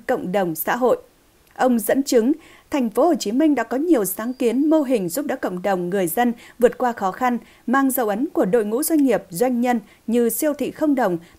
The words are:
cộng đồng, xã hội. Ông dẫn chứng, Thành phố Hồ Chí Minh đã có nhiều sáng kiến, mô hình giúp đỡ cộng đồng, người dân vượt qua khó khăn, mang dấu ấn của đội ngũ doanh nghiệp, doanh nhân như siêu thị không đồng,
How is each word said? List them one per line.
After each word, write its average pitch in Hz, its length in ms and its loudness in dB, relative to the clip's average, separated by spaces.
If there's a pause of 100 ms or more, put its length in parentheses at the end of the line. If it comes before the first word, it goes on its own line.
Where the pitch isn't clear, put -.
cộng 208 240 -2
đồng, 185 240 0
xã - 200 -2
hội. 240 220 2 (580)
Ông 247 240 2
dẫn 269 240 0
chứng, 247 280 2 (380)
Thành 254 200 0
phố 262 160 2
Hồ 339 100 4
Chí 202 160 -6
Minh 294 240 4
đã 226 80 -2
có 233 140 -4
nhiều 285 280 2
sáng 254 280 -6
kiến, 262 360 0
mô 311 120 4
hình 233 280 0
giúp 294 160 -4
đỡ 269 100 -4
cộng 185 260 -6
đồng, 180 280 -2
người 185 180 0
dân 240 260 0 (260)
vượt 226 180 4
qua 247 140 -2
khó 196 200 -4
khăn, 247 260 -2 (300)
mang 269 240 2
dấu 240 160 -2
ấn 214 260 -2
của 294 120 2
đội 208 200 0
ngũ 233 180 -4
doanh 311 200 2
nghiệp, 226 260 2
doanh 240 320 -2
nhân 247 180 0 (280)
như 233 220 2
siêu 294 240 -2
thị 262 180 -6
không 302 240 0
đồng, 202 220 0 (220)